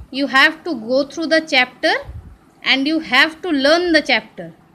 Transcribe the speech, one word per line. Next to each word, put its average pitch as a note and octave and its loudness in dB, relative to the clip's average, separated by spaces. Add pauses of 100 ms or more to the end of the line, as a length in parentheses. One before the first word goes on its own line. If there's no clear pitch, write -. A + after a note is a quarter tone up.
(120)
you C4+ -2
have C#4+ 2
to E4 -4
go B3 -2
through E4 -8
the D#4+ 2
chapter D4 0 (720)
and C4+ 0
you D#4+ 0
have D#4 0
to F#4 -6
learn D#4+ 2
the D4+ 4
chapter. A3 -4 (220)